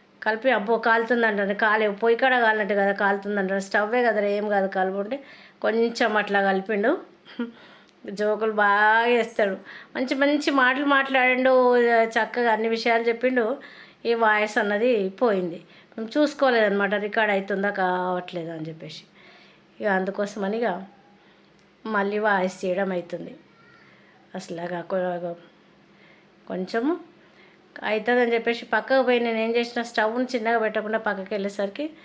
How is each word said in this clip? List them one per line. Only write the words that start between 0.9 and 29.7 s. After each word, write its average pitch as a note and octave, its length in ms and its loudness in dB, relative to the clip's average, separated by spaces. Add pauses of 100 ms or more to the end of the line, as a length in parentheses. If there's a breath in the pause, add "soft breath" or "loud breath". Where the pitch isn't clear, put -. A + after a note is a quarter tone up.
కాలే, G#3+ 360 2
పొయ్యి A3+ 280 0
కాడ B3+ 220 2
కాలినట్టు G#3+ 340 2
కదా G3+ 180 2
కాలుతుందంటాడు, G3+ 680 -2
స్టవ్వే G#3+ 440 0
కదరా G#3 240 0
ఏం G#3 220 -2
కాదు G3 180 2
కలుపు F#3+ 300 -2
అంటే A3+ 260 -8 (380 loud breath)
కొంచెం A3+ 560 0
అట్లా G3+ 240 2
కలిపిండు. G3+ 560 0 (1120 loud breath)
జోకులు G#3 400 0
బాగా G#3 500 4
వేస్తాడు, A3+ 560 2 (380 loud breath)
మంచి C4 200 -2
మంచి C#4+ 360 2
మాటలు C4 340 2
మాట్లాడిండు, B3+ 920 4 (260)
చక్కగా A3+ 480 0
అన్ని A3 160 0
విషయాలు A3+ 360 0
చెప్పిండు. A#3+ 540 0 (480 loud breath)
ఈ A#3 80 2
వాయిస్ G#3+ 440 2
అన్నది G#3 520 2
పోయింది, F#3+ 540 -2 (340 loud breath)
మేము A3 200 -10
చూసుకోలేదన్నమాట, A3 800 2
రికార్డు G#3 380 0
అవుతుందా G3 360 -2
కావట్లేదా F3+ 840 -4
అని D#3 140 -10
చెప్పేసి. D#3+ 340 -14 (800 loud breath)
ఇక G#3+ 60 -4
అందుకోసమని G3 720 -2
ఇక F#3+ 260 -2 (1040 soft breath)
మళ్ళీ G#3 340 -2
వాయిస్ G3 460 0
చేయడం F#3+ 260 -2
అవుతుంది. E3+ 440 -8 (1000 loud breath)
అసలు F3 1000 -6 (1120 soft breath)
కొంచెము A#3 500 -4 (880 loud breath)
అవుతుందని A#3 480 0
చెప్పేసి A#3 320 -2
పక్కకు B3 380 2
పోయి B3 160 2
నేను A#3 180 -2
ఏం A3+ 180 -2
చేసిన, A#3+ 260 -2